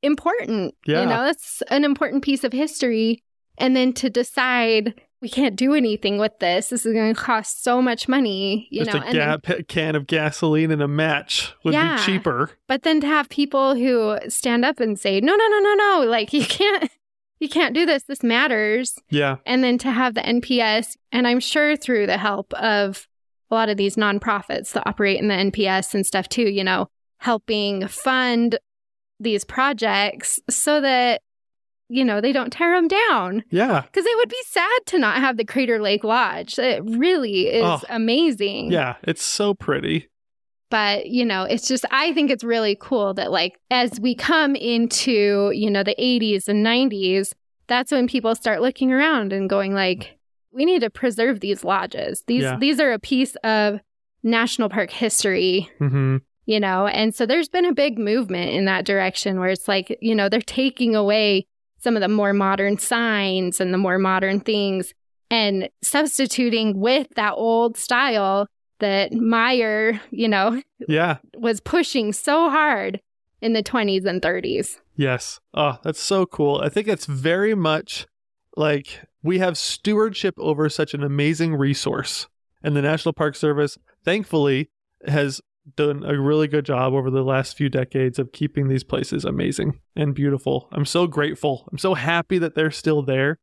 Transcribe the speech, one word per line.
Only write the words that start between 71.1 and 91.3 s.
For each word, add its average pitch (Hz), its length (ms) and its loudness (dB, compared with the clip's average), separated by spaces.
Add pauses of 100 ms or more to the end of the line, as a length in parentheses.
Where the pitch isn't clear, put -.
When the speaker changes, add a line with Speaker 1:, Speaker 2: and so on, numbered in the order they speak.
Speaker 1:
was 233 240 -2
pushing 262 520 0
so 302 380 2
hard 214 500 0 (400)
in 226 120 0
the 220 100 0
twenties 202 420 0
and 185 180 -2
thirties. - 580 -4 (160)
Speaker 2:
Yes. 131 420 -2 (160)
Oh, 147 300 0
that's 160 160 -4
so 190 260 0
cool. 143 380 0
I 147 60 0
think 208 180 -2
it's 208 180 -2
very 165 480 0
much, 160 520 -2 (500)
like, 147 440 -2 (220)
we 180 160 0
have 180 200 0
stewardship 208 800 -2
over 151 320 0
such 151 240 -4
an 143 80 -4
amazing 147 540 0
resource. 135 720 -2 (360)
And 151 120 -2
the 143 80 2
National 156 300 0
Park 151 240 -2
Service, 147 420 0 (260)
thankfully, 156 640 0 (360)
has 143 340 0 (360)
done 147 280 0
a 143 140 -2
really 151 300 2
good 147 160 0
job 131 300 0
over 131 160 0
the 131 120 0
last 131 340 -2
few 143 120 0
decades 127 500 -2
of 131 140 -4
keeping 143 360 -2
these 131 160 0
places - 420 -4
amazing - 520 -2 (160)
and 143 200 -2
beautiful. 139 580 -2
I'm 143 140 -2
so 175 200 2
grateful. 147 640 -2